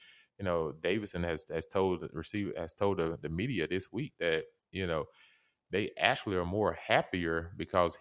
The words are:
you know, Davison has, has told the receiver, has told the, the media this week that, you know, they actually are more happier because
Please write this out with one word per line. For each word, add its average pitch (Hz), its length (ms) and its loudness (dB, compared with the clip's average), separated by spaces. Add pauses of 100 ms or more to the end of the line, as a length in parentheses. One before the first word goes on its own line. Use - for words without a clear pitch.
(380)
you 101 60 -4
know, 85 280 0
Davison 90 500 -2
has, 82 300 -2
has 82 140 -2
told 95 340 2
the 78 140 -8
receiver, 98 420 -4
has 85 160 -6
told 101 240 2
the, 82 240 0
the 76 80 -6
media 87 400 -2
this 90 240 -4
week 85 260 -6
that, 82 260 2 (280)
you 95 140 -2
know, 80 180 0 (680)
they 95 280 0
actually 107 380 2
are 87 100 2
more 95 260 2
happier 85 840 0
because 85 420 2